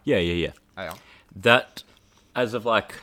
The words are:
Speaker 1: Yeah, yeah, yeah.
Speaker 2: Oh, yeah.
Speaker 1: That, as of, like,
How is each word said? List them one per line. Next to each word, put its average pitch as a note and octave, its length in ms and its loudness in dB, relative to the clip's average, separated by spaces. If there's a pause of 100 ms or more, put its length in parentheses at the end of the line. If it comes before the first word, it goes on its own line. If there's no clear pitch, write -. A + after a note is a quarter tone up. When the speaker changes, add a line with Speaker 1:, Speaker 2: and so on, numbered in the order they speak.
Speaker 1:
Yeah, C3+ 140 2
yeah, F2 160 0
yeah. E2+ 180 -4 (240)
Speaker 2:
Oh, F#2+ 80 -10
yeah. E2 100 -12 (400)
Speaker 1:
That, A#2 480 2 (540)
as B2 180 -2
of, A2 100 -6
like, A2+ 380 0